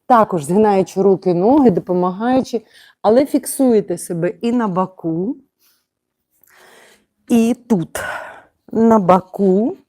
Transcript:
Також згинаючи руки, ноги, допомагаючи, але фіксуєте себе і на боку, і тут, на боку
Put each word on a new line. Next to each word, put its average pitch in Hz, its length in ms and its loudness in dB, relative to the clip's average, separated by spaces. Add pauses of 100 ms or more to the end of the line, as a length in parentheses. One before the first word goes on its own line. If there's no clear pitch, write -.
Також 208 380 2
згинаючи 190 580 0
руки, 185 320 2
ноги, 240 360 4
допомагаючи, 185 920 -2 (400)
але 240 240 4
фіксуєте 233 720 0
себе 170 300 -6
і 226 240 -6
на 233 160 -2
боку, 185 680 -4 (1900)
і 226 280 2 (120)
тут, 175 320 -2 (720)
на 226 260 2
боку 190 760 0 (120)